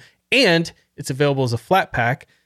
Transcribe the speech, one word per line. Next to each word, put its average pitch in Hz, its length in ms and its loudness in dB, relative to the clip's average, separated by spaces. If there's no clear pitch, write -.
And 175 380 2
it's 147 140 -14
available 139 340 0
as 117 80 -2
a 117 60 -4
flat 185 340 -2
pack. 123 340 -4